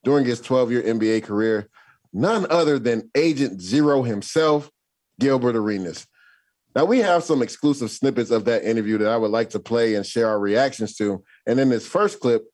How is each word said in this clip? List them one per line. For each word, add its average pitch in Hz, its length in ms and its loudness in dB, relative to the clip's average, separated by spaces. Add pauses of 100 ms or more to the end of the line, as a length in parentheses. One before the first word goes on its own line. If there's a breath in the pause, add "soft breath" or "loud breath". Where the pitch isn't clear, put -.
during 139 220 2
his 120 160 -2
twelve-year 123 420 0
N 113 160 -2
B 110 120 2
A 110 100 0
career, 107 480 -2 (440 soft breath)
none 185 380 0
other 151 280 2
than 113 360 -4
Agent 139 460 0
Zero 135 420 2
himself, 147 680 -2 (500)
Gilbert 127 360 2
Arenas. 98 500 -4 (720 soft breath)
Now, - 100 4
we 247 140 4
have 180 240 2
some 143 180 0
exclusive 123 500 -2
snippets 120 380 -2
of 113 160 0
that 117 180 0
interview 110 360 0
that 107 100 0
I 117 80 0
would 110 140 0
like 113 200 -2
to 104 80 -6
play 113 360 0
and 101 100 -2
share 113 220 0
our 107 120 0
reactions 107 580 0
to. 101 260 -2 (240 soft breath)
And 120 120 2
in 135 100 4
this 113 180 -2
first 202 320 -2
clip 117 340 0